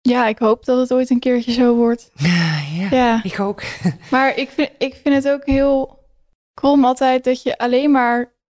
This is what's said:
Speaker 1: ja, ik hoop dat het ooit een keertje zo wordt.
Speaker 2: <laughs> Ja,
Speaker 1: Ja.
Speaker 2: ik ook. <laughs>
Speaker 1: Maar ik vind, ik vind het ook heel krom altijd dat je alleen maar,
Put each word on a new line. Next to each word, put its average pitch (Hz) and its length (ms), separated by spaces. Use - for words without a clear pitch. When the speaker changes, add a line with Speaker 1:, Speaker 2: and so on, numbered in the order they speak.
Speaker 1:
ja, 240 260
ik 220 120
hoop 226 260
dat 254 140
het 254 140
ooit 254 160
een 247 100
keertje 247 320
zo 240 240
wordt. 233 400
Speaker 2:
<laughs> 147 140
Ja, 196 120
Speaker 1:
Ja. 240 320
Speaker 2:
ik 196 160
ook. 202 220
<laughs> - 240
Speaker 1:
Maar 262 260
ik 262 120
vind, - 280
ik 262 260
vind 285 120
het 277 140
ook 277 160
heel 269 540
krom 277 320
altijd 254 380
dat 254 200
je - 140
alleen 254 340
maar, 240 420